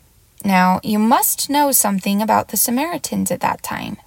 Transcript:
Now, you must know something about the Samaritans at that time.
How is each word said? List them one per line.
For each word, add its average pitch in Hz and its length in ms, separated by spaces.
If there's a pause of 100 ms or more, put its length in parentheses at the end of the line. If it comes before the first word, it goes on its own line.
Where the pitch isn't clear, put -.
(440)
Now, 185 380
you 214 160
must 269 520
know 285 220
something 202 500
about 214 260
the 220 80
Samaritans 247 720
at - 100
that - 220
time. - 440